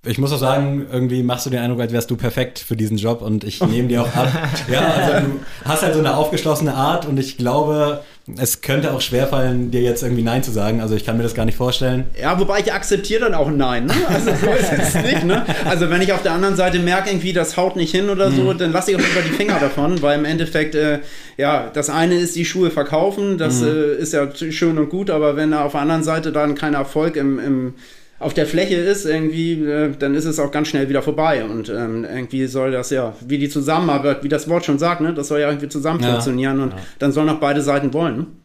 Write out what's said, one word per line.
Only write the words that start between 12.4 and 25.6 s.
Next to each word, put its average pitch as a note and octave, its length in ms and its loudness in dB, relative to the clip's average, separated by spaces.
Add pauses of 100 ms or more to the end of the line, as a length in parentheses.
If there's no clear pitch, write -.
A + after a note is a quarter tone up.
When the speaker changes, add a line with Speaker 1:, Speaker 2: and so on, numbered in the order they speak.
Speaker 2:
ich G3+ 120 -2
akzeptiere G3+ 520 0
dann F#3 100 2
auch D3 140 2
ein D3 80 0
Nein, B2 280 2
ne? - 80 0 (140)
Also G3 240 2
so F#3 180 2
ist - 260 2
es D3+ 280 2
nicht, E3 200 0
ne? G#3 220 2 (240)
Also E3 220 2
wenn F3+ 100 2
ich F#3+ 120 2
auf F3 100 -2
der E3+ 80 0
anderen F#3 240 2
Seite F3+ 240 2
merke, F#3 320 0
irgendwie, F3+ 220 0
das E3 220 0
haut F3+ 200 0
nicht E3+ 160 0
hin G3 180 2
oder F#3+ 220 2
so, - 100 4 (120)
Speaker 1:
Mhm. E3+ 40 -2
Speaker 2:
dann F3 140 0
lasse F3+ 180 0
ich F#3+ 80 2
auch - 100 0
lieber F3 140 2
die D#3+ 140 -2
Finger G3+ 240 0
davon, D3 420 0
weil D3 160 2
im D3+ 80 0
Endeffekt, D#3 480 -2
äh, D3+ 240 2 (400)
ja, C3+ 340 0
das C#3+ 200 -4
eine E3 240 2
ist E3+ 200 0
die E3+ 100 -2
Schuhe F3+ 260 2
verkaufen, F#3+ 680 0
das, B2+ 240 2
Speaker 1:
Mhm. D3+ 60 4
Speaker 2:
äh, D3+ 300 2
ist D#3+ 160 -4
ja C#3+ 120 2
t-, D#3+ 260 -6
schön D#3+ 280 2
und D3 100 2
gut, G3 220 -2
aber D3+ 240 2
wenn D#3 160 0
da D3+ 120 2